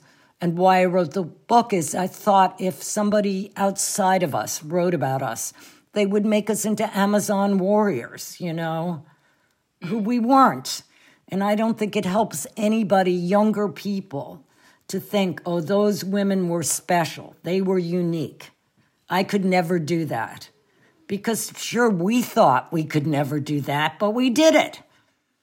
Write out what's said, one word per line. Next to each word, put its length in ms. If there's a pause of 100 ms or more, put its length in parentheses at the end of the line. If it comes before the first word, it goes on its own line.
(400)
and 180
why 240
I 40
wrote 280
the 100
book 500
is 220
I 120
thought 520
if 240
somebody 720
outside 640
of 120
us 280
wrote 300
about 280
us, 300 (420)
they 120
would 200
make 240
us 160
into 300
Amazon 640
warriors, 800
you 140
know, 500 (840)
who 120
we 220
weren't. 640 (460)
And 140
I 120
don't 220
think 180
it 100
helps 400 (100)
anybody, 580
younger 540
people, 760 (460)
to 100
think, 460
"Oh, 140
those 440
women 460
were 140
special. 800
They 180
were 180
unique. 720 (580)
I 140
could 200
never 360
do 260
that." 440 (580)
Because, 500
sure, 320
we 320
thought 500
we 120
could 240
never 320
do 220
that, 360
but 140
we 180
did 260
it. 260 (600)